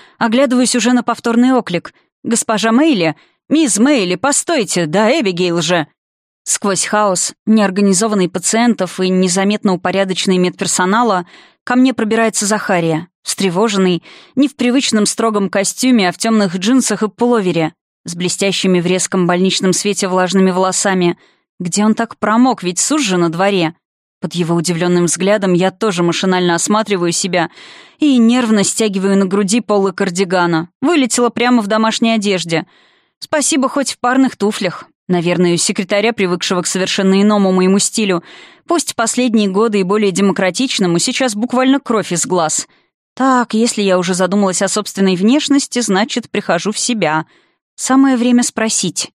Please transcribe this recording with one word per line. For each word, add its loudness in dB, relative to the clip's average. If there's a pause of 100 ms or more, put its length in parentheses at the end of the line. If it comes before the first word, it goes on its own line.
(180)
Оглядываюсь 0
уже 0
на 2
повторный 0
оклик. -2 (280)
"Госпожа -2
Мейли! 2 (320)
Мисс 2
Мейли, 2
постойте! -2
Да 2
Эбигейл 0
же!" 0 (580)
Сквозь -2
хаос, -2 (140)
неорганизованный 2
пациентов -2
и 0
незаметно 0
упорядоченный 0
медперсонала, 0 (400)
ко -2
мне 4
пробирается 0
Захария, -2 (140)
встревоженный, 0 (320)
не 2
в -20
привычном 0
строгом -2
костюме, 0
а -2
в -10
тёмных 0
джинсах 0
и 0
пуловере, 0 (320)
с -12
блестящими 0
в -2
резком 0
больничном 0
свете -2
влажными 2
волосами. 0 (420)
"Где -2
он 4
так -6
промок, 0
ведь -4
суш -2
же 0
на 2
дворе!" 0 (440)
Под -8
его -2
удивлённым 0
взглядом 0
я 2
тоже -2
машинально 0
осматриваю 0
себя -2 (480)
и 2
нервно 2
стягиваю 0
на 2
груди 0
полы 0
кардигана. -2 (100)
Вылетела 0
прямо 0
в -4
домашней 0
одежде. -2 (520)
Спасибо, -2
хоть -4
в -12
парных 0
туфлях. -4 (200)
Наверное, 0
у 0
секретаря, -2
привыкшего -2
к -4
совершенно 0
иному 2
моему 4
стилю, -2 (420)
пусть -2
в -12
последние 0
годы 0
и 2
более 0
демократичному, 0
сейчас -2
буквально 0
кровь -2
из -2
глаз. -2 (480)
Так, 0
если 0
я 2
уже -2
задумалась 0
о 0
собственной 0
внешности, 0
значит, -2
прихожу -2
в -8
себя. -2 (480)
Самое 2
время 2
спросить. -4